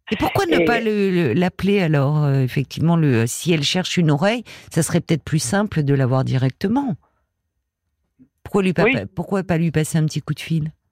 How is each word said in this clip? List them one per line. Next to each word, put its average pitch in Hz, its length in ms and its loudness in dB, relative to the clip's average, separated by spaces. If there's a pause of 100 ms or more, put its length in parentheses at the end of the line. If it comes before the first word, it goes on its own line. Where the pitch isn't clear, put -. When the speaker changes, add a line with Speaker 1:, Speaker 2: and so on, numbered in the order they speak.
(120)
Speaker 1:
Et 220 60 -4
pourquoi - 280 0
ne 339 140 2
Speaker 2:
Et 339 60 2
Speaker 1:
pas 233 160 2
le, 208 280 0
le, 170 240 0
l'appeler 185 480 0
alors, 151 420 2
euh, 135 180 2
effectivement, 147 540 0
le, 131 300 2
si 156 280 -4
elle 151 100 0
cherche - 340 -2
une 160 140 4
oreille, 202 320 0 (280)
ça 160 120 0
serait 165 180 0
peut-être 160 220 -2
plus 156 180 -2
simple 202 400 -2
de 139 140 2
la 135 100 2
voir 131 180 0
directement. 160 680 -2 (1500)
Pourquoi - 200 -2
lui 185 100 2
pas 175 100 2
Speaker 2:
Oui. 247 100 4
Speaker 1:
pa-, 98 120 -2 (100)
pourquoi 185 280 -4
pas 185 140 -2
lui 165 140 0
passer 156 260 0
un 156 80 2
petit 151 160 -4
coup - 120 -6
de - 60 -10
fil ? 156 320 -4 (200)